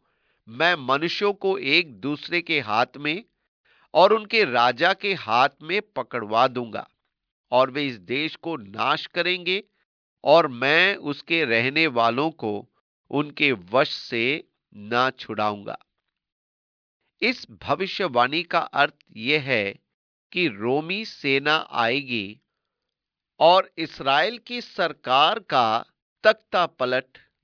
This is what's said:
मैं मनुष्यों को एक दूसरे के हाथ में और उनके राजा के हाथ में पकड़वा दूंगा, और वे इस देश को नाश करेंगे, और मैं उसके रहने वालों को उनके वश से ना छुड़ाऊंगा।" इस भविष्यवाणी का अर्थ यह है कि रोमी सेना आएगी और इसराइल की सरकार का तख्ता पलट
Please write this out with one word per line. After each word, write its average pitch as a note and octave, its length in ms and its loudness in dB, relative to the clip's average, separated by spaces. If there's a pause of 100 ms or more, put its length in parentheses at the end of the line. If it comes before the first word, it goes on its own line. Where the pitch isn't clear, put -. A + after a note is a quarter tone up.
(500)
मैं D#3+ 260 0
मनुष्यों D#3 580 -2
को G3 240 -2
एक C#3 440 -2
दूसरे D3 400 -4
के E3 180 -4
हाथ A2 260 0 (120)
में D3+ 260 -6 (720)
और F#3+ 200 6
उनके G#3+ 300 0
राजा B2+ 500 2
के G3 200 -4
हाथ B2 360 2 (120)
में F3 200 -4
पकड़वा A#2+ 680 0
दूंगा, A#2 420 -8 (640)
और B2+ 200 4
वे C#3+ 160 -4
इस B2 80 -8
देश B2 400 -6
को E3 200 -8
नाश A2 500 -4
करेंगे, F3+ 580 -4 (600)
और D#3 240 6
मैं D3+ 480 2
उसके D3+ 500 -4
रहने C3 420 2
वालों A#2+ 440 0
को G#2 380 -6 (400)
उनके C#3+ 420 -2
वश A2 380 0
से B2 540 -6 (300)
ना A#2 360 -2
छुड़ाऊंगा।" G#2+ 720 -6 (1400)
इस B3 300 -2
भविष्यवाणी D3 920 -2
का E3+ 160 -2
अर्थ C#3+ 360 0 (200)
यह C#3 260 -2
है A2+ 380 -2 (520)
कि F3+ 160 -2
रोमी C#3+ 580 -4
सेना C#3+ 680 -2
आएगी A#2 680 -4 (1000)
और F3 380 6
इसराइल D#3+ 600 -2
की A#3+ 240 -10
सरकार D#3+ 800 0
का A#2+ 460 0 (380)
तख्ता G#3+ 420 2
पलट B2+ 520 -4 (260)